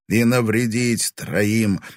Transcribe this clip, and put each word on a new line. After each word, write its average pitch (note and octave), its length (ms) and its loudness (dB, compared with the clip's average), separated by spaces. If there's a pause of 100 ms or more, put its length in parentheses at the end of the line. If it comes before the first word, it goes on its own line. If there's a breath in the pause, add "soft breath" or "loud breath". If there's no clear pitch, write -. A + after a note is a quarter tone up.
и A2+ 160 2
навредить A#2 920 0
троим, G#2 640 0 (160 loud breath)